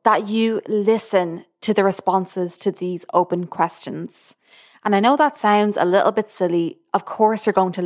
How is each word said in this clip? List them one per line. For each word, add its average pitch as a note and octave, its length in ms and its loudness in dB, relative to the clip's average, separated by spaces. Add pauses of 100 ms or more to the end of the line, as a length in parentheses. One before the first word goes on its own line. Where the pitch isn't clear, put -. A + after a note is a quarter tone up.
that A3 260 2
you A3+ 380 0
listen G3+ 760 0 (180)
to A3 100 0
the G3 120 2
responses F#3 720 -2
to G3+ 140 -4
these F3+ 420 -8
open F3+ 320 0
questions. - 880 -8 (520)
And G#3 80 2
I G3 60 4
know B3 160 4
that D4 220 0
sounds G#3 400 2
a F3+ 80 2
little F#3+ 260 4
bit G#3+ 180 -4
silly. E3+ 480 -2 (140)
Of - 140 -2
course A3 400 0
you're G3+ 80 2
going F#3 180 2
to F3+ 140 -6